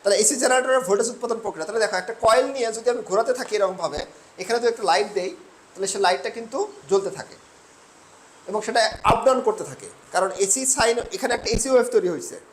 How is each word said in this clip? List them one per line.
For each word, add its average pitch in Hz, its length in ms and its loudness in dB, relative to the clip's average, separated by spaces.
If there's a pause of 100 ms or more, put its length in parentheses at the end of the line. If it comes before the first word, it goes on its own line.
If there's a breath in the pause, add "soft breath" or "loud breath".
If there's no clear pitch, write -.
তাহলে - 220 2
এসি 277 200 2
জেনারেটরের 254 440 4
ভোল্টেজ 208 280 2
উৎপাদন 226 300 -6
প্রক্রিয়া। 160 240 -6
তাহলে 220 160 -2
দেখো, 190 180 0
একটা 226 120 -8 (100)
কয়েল 240 300 6
নিয়ে 233 220 -2
যদি 226 180 -2
আমি 226 160 -6
ঘোরাতে 226 280 2
থাকি 254 200 -6
এরকমভাবে, 175 420 -2 (420 loud breath)
এখানে 226 180 -2
যদি 240 120 2
একটা 233 180 -8
লাইট 208 180 2 (100)
দেই, 180 120 -4 (400)
তাহলে 190 220 -6
সে 214 140 -6
লাইটটা 190 300 0
কিন্তু 233 220 -8 (320)
জ্বলতে 196 280 2
থাকে - 180 -16 (1120)
এবং 208 180 -4
সেটা 233 140 0 (300)
আপ 226 160 4
ডাউন 254 200 4
করতে 208 240 -2
থাকে, 120 180 -16 (260)
কারণ 185 160 2 (140)
এসি 196 160 0 (140)
সাইন, 233 220 2 (200)
এখানে 247 200 -2
একটা - 180 -6
এসি 247 160 -2
ওয়েভ 247 240 6
তৈরি 185 200 4
হয়েছে। - 220 -10 (160)